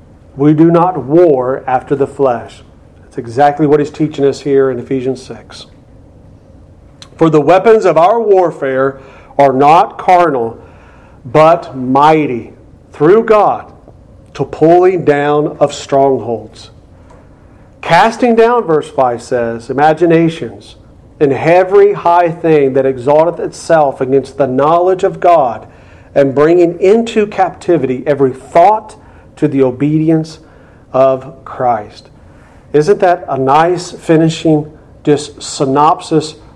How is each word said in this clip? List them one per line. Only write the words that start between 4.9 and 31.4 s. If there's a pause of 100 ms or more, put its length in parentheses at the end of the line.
six. (1500)
"For
the
weapons
of
our
warfare (380)
are
not
carnal, (680)
but
mighty (380)
through
God (600)
to
pulling
down
of
strongholds." (1120)
Casting
down,
verse
five
says,
"imaginations (420)
and
every
high
thing
that
exalteth
itself
against
the
knowledge
of
God, (480)
and
bringing
into
captivity
every
thought (400)
to
the
obedience (520)
of